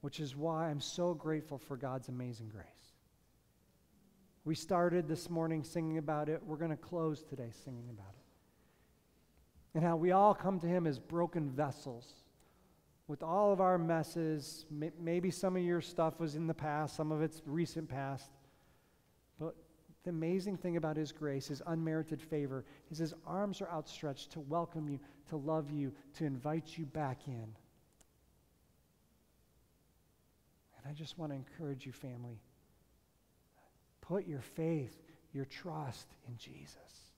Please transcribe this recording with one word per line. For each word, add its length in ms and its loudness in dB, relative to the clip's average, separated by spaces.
Which 180 -6
is 160 -4
why 320 0
I'm 120 0
so 340 2
grateful 440 -2
for 180 -6
God's 320 -4
amazing 400 -6
grace. 180 -12
We 100 2
started 540 4
this 200 -2
morning 360 0
singing 340 -2
about 300 0
it. 180 0
We're 120 -6
gonna 180 -2
close 480 -2
today 260 -8
singing 260 -10
about 200 -14
it. 140 -20
And 80 4
how 140 6
we 160 6
all 200 10
come 280 2
to 80 -2
him 180 4
as 140 2
broken 500 0
vessels 560 -2
with 160 -4
all 280 8
of 80 6
our 180 8
messes. 920 2
May-, 300 -2
maybe 320 2
some 240 2
of 60 4
your 180 4
stuff 400 2
was 160 0
in 100 0
the 80 2
past, 400 0
some 160 0
of 100 2
it's 240 0
recent 440 -2
past. 420 -4
But 160 -6
the 40 -2
amazing 480 0
thing 180 0
about 200 2
his 140 -2
grace, 380 -2
his 180 -4
unmerited 560 0
favor, 420 -2
is 60 -8
his 140 0
arms 340 -2
are 80 -4
outstretched 600 -6
to 100 -8
welcome 480 -2
you, 120 -4
to 60 -4
love 360 0
you, 200 0
to 60 0
invite 540 -2
you 80 -4
back 400 -4
in. 80 -6
And 220 -8
I 40 -8
just 260 -10
want 140 -4
to 40 -4
encourage 480 -6
you, 60 -8
family, 480 -10
put 280 -4
your 140 -6
faith, 540 -2
your 120 -4
trust 600 -8
in 80 -10
Jesus. 800 -18